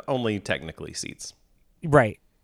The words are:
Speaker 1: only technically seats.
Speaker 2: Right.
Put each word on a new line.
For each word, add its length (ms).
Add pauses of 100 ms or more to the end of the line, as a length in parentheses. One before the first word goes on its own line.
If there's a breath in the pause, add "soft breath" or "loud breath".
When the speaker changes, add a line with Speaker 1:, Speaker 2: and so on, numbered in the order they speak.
Speaker 1:
only 320
technically 540
seats. 400 (500)
Speaker 2:
Right. 340 (260)